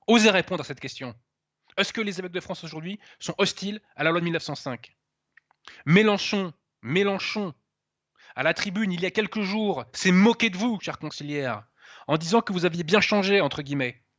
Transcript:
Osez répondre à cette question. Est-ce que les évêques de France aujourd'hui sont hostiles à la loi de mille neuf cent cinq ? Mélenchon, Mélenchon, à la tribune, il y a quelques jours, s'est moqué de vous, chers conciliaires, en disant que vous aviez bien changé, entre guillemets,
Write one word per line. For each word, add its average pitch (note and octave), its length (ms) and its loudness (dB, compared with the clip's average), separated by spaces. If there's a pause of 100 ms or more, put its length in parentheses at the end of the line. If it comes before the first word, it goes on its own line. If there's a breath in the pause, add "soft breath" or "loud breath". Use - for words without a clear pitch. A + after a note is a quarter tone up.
Osez A3 240 6
répondre F3+ 320 0
à - 20 -10
cette C3+ 140 -12
question. C3 340 -12 (640)
Est-ce - 160 -2
que A#3 80 -4
les G3+ 200 -6
évêques F3+ 200 -8
de - 60 -12
France F#3 160 -10
aujourd'hui D#3+ 380 -12 (180 soft breath)
sont - 200 -8
hostiles G3+ 420 -2 (160)
à C#3+ 80 -2
la D#3+ 60 4
loi E3+ 100 2
de E3+ 40 0
mille E3+ 100 0
neuf D#3+ 100 -4
cent D3 100 -8
cinq ? - 400 -10 (920 loud breath)
Mélenchon, G3 680 2 (300)
Mélenchon, F#3+ 680 -4 (840 loud breath)
à B2+ 80 -4
la E3 100 2
tribune, G3 380 -4
il F3 80 -4
y F#3 60 -2
a F3 40 -4
quelques G#3+ 320 -4
jours, G3 500 -2
s'est F#3+ 200 2
moqué A3+ 360 6
de F3+ 80 -4
vous, G#3+ 240 -2
chers - 200 -10
conciliaires, C#3+ 640 -6 (420 loud breath)
en D3 100 2
disant E3+ 260 2
que G#3 100 -6
vous F3 120 0
aviez E3+ 200 0
bien F#3+ 160 4
changé, G3+ 400 2
entre D3+ 220 -2
guillemets, C#3 400 -4 (160)